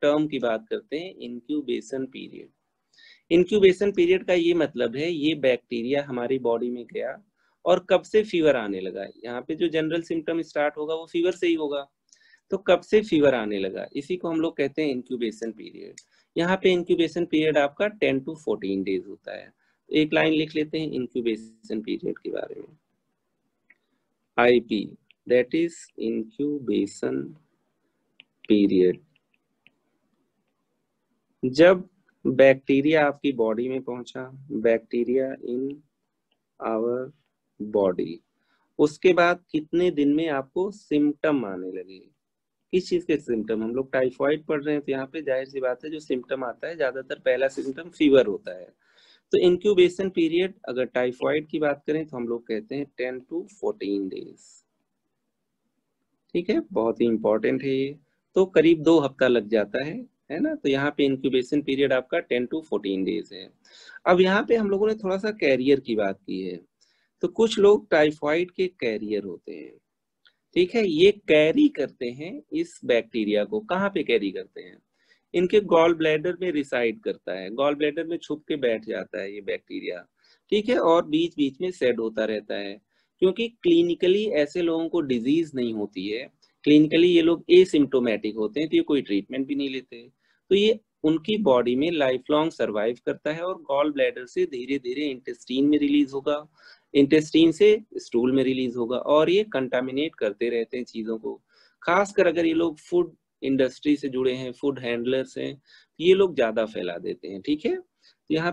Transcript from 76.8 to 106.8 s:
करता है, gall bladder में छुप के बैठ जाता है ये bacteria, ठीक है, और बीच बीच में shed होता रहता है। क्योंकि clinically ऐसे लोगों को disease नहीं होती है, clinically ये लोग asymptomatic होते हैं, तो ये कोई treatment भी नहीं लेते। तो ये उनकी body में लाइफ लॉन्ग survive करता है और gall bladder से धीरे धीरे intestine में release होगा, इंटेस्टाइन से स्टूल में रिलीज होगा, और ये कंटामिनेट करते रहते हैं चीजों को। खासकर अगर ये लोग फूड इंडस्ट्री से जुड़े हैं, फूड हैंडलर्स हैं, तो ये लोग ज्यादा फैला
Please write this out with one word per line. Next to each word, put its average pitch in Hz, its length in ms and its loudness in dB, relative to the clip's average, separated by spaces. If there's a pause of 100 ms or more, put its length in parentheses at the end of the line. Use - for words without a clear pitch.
करता 90 320 -8
है, 92 180 -8
gall 139 240 0
bladder 151 300 -4
में 165 120 -6
छुप 151 300 -8
के 156 100 -4
बैठ 113 280 -2
जाता 104 360 -8
है 98 120 -10
ये 104 80 -12
bacteria, 95 560 -8 (540)
ठीक 208 180 0
है, 240 80 2
और 170 300 4
बीच 165 300 -2
बीच 135 240 -2
में 180 100 -4
shed 123 280 0
होता 110 260 -4
रहता 107 320 -6
है। 101 200 -10 (440)
क्योंकि 190 260 0 (160)
clinically 175 640 2 (100)
ऐसे 151 260 0
लोगों 165 280 -2
को 170 140 0
disease 139 520 0
नहीं 120 180 -2
होती 101 340 -6
है, 120 220 -8 (360)
clinically 156 420 6
ये 170 140 6
लोग 165 300 2
asymptomatic 127 840 4
होते 107 240 -4
हैं, 156 100 -4
तो 170 80 0
ये 165 60 2
कोई 147 180 0
treatment 101 460 -4
भी 143 80 -4
नहीं 139 140 -4
लेते। 123 320 -12 (500)
तो 190 40 4
ये 214 240 2 (240)
उनकी 156 360 0
body 123 360 2
में 151 160 0
लाइफ 131 400 -2
लॉन्ग 151 200 0
survive 110 540 -4
करता 147 280 -6
है 165 80 -8
और 175 220 -8
gall 143 280 -2
bladder 127 340 -2
से 180 220 -2
धीरे 131 320 -6
धीरे 127 280 -6
intestine 127 580 -4
में 147 140 4
release 143 340 2
होगा, 147 340 -4 (460)
इंटेस्टाइन 156 580 4
से 214 260 4 (200)
स्टूल 123 340 0
में 135 120 2
रिलीज 127 320 -2
होगा, 123 220 -4
और 151 320 2
ये 196 140 4 (100)
कंटामिनेट 131 640 -2
करते 113 340 -2
रहते 117 280 -4
हैं 123 80 -6
चीजों 113 320 -8
को। 113 160 -10 (500)
खासकर 196 440 2
अगर 165 180 0
ये 165 100 0
लोग 165 240 -2
फूड 175 360 -2 (260)
इंडस्ट्री 135 540 0
से 143 140 -8
जुड़े 127 240 -2
हैं, 127 180 -8
फूड 131 280 -4
हैंडलर्स 123 580 -4
हैं, 135 180 -8
तो - 480 -16
ये 185 100 6
लोग 190 220 2
ज्यादा 113 320 0
फैला 90 320 -6